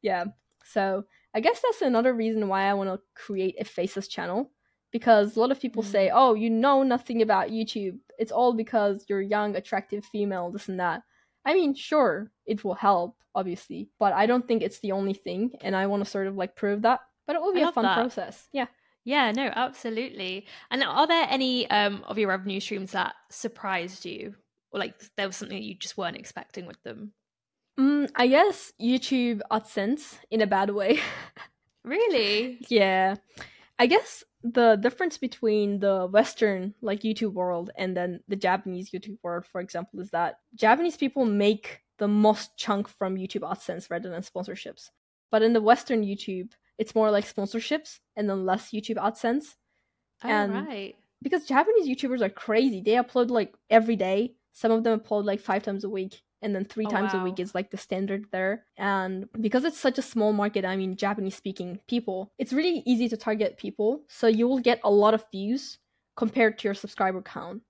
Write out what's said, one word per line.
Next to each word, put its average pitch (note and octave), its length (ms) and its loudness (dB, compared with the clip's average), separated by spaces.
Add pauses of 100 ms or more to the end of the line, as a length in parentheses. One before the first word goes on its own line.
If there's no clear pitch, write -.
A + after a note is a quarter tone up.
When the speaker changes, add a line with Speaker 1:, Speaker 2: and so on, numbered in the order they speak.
Speaker 1:
Yeah. F#3 220 -2 (400)
So G3 400 0 (300)
I A3 60 0
guess A#4+ 200 2
that's A#4+ 220 0
another B3+ 300 4
reason A3 360 0
why F#3+ 160 0
I G3 100 2
wanna F#3+ 240 -2 (160)
create F#3+ 460 -4
a - 40 -4
faceless G3 440 -6
channel, F#3 420 -4 (400)
because A3 460 4
a A3 40 2
lot B3 120 4
of C4 80 -4
people A3 220 -4
say, G3+ 260 2
Speaker 2:
Mm. - 60 0
Speaker 1:
"Oh, B3 200 8
you A3 160 0
know C4+ 320 4
nothing B3 400 0
about G#3 280 2
YouTube. G#3+ 480 -4 (200)
It's A3 140 -4
all B3 220 4
because G#3+ 540 0
you're G3 140 0
young, G#3 320 0
attractive G3 500 -6
female, F#3+ 460 -2
this G3+ 180 -12
and F#3 120 -6
that." F3 220 -2 (420)
I D4 100 2
mean, D#4+ 200 2
sure, A3 580 0 (140)
it G#3+ 180 -4
will F#3 100 -2
help, G3 420 0 (180)
obviously, F#3 640 -6
but G3+ 140 2
I F#3+ 140 4
don't B3 220 2
think A3+ 140 2
it's - 180 -6
the G3 120 -4
only G3 220 -2
thing, G3 460 -4
and F#3+ 160 -2
I F#3+ 100 0
wanna G3+ 180 0
sort G3 220 -4
of, G3 100 -6
like, F#3+ 200 -6
prove G#3 260 -2
that. A3+ 180 2 (260)
But D4 100 -2
it D#4+ 60 -2
will F#4+ 100 0
Speaker 2:
I - 20 0
Speaker 1:
be F4 80 2
a - 40 4
Speaker 2:
love E4+ 80 -2
Speaker 1:
fun A3+ 100 0
Speaker 2:
that. F#3+ 100 4
Speaker 1:
process. A#3 580 -4
Yeah. C4 140 -4 (380)
Speaker 2:
Yeah, B3+ 280 2
no, B3+ 220 -2
absolutely. A3 920 -6 (240)
And C4 120 0
are A#3 240 2
there E4 240 2
any, B3+ 400 0
um, G3+ 360 0
of G3+ 120 -6
your G#3 100 2
revenue F#3+ 320 -4
streams F#3+ 320 -8
that G#3 220 -4 (160)
surprised F#3+ 760 -8
you? G3 300 -12 (360)
Or, G3+ 100 -6
like, - 140 -6 (220)
there G3+ 100 -4
was F#3 100 -8
something G3+ 220 -12
that G#3+ 60 -12
you D#3+ 100 -10
just - 220 -12
weren't E3+ 220 -6
expecting - 480 -16
with - 160 -20
them? G#3 300 -14 (680)
Speaker 1:
Mm, C#4+ 380 2
I B3 100 4
guess D#4+ 540 4
YouTube A#3+ 600 0 (100)
AdSense A3 680 -4 (120)
in A3 120 2
a G#3 40 2
bad G3 240 2
way. G3+ 340 2
<laughs> - 800 -16
Speaker 2:
Really? B3 760 0 (100)
Speaker 1:
Yeah. F#3+ 460 4 (640)
I A#3+ 80 6
guess - 380 2 (180)
the A#3 340 6
difference B3+ 420 -2
between G#3 600 0
the F#3+ 320 0
Western, G3+ 720 2
like, G#3 180 -4
YouTube A3 320 -2
world F3+ 440 -4
and F#3 200 -4
then F3+ 320 -4
the G3+ 80 -4
Japanese F#3 540 -2
YouTube G3 320 -12
world, F3 240 -6
for - 140 -10
example, F#3 400 -10
is F#3+ 100 -12
that - 300 -4 (140)
Japanese C#4 420 2
people C4+ 280 0
make G#3 560 0 (180)
the G#3 100 0
most G#3 480 2
chunk G3+ 320 -4
from F#3+ 280 -6
YouTube F#3 320 -6
AdSense F3 420 -8
rather F3+ 200 -8
than E3+ 120 -10
sponsorships. - 680 -12 (400)
But A3 120 4
in A3+ 100 6
the A#3 100 4
Western A3+ 400 4
YouTube, G3 500 -8 (260)
it's A3 160 -6
more A3 160 4
like G#3 140 2
sponsorships A3+ 760 -6 (160)
and G#3 120 -2
then F#3+ 160 -2
less F#3 260 -2
YouTube G#3+ 260 0
AdSense. A#3 600 2 (680)
Speaker 2:
Oh, A#3+ 40 -4
Speaker 1:
And G#3 240 2 (140)
Speaker 2:
right. G3+ 300 -10 (260)
Speaker 1:
because D4+ 240 0
Japanese F4 420 4
YouTubers B3+ 340 -2
are G3 60 2
crazy. A3+ 520 0
They G#3 120 2
upload, B3 380 2
like, A3+ 240 0 (160)
every A3+ 260 6
day. F#3+ 380 0 (180)
Some A3+ 200 2
of A3+ 120 2
them A3+ 160 2
upload, G#3 240 -2
like, G#3 160 -2
five G3+ 220 -2
times G3+ 220 -6
a G3 40 -4
week. G3 340 -8 (180)
And G#3 140 -4
then F#3+ 100 -2
three G#3+ 220 -6
Speaker 2:
Oh, G#3+ 40 -4
Speaker 1:
times G3 240 0
a - 20 0
Speaker 2:
wow. F#3 80 -2
Speaker 1:
week F#3 160 -4
is, F3+ 120 -6
like, F#3+ 200 -6
the G3 40 -12
standard G3 540 -6
there. F#3+ 340 -4 (120)
And F#3+ 520 -4 (120)
because A3 240 0
it's D#4+ 140 -2
such C4 200 0
a C4+ 40 -4
small G#3+ 300 0
market, G3+ 320 -2
I F#3 120 -2
mean, F#3+ 180 -4
Japanese-speaking F#3+ 920 -6
people, G3+ 500 -4
it's C4 140 -4
really D#4 340 0
easy A#3+ 220 2
to A3 80 -4
target G#3+ 420 -2
people. G#3+ 480 -2
So - 220 0
you A3+ 180 4
will C4 140 2
get A#3+ 240 4
a G#3 60 4
lot G#3 240 8
of A3 180 -2
views G#3 460 -6 (380)
compared A3 420 2
to - 100 -4
your G3 60 -2
subscriber F#3+ 480 -4
count. F#3+ 460 -14